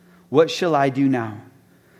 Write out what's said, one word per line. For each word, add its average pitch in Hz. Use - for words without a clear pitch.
'What 240
shall 170
I 139
do 135
now? 113